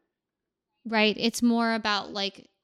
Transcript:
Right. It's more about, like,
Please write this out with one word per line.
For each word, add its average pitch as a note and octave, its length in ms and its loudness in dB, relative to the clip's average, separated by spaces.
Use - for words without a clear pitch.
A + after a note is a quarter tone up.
Right. G#3+ 340 2
It's - 240 -2
more A#3 320 2
about, G#3 380 -2
like, G3 360 -8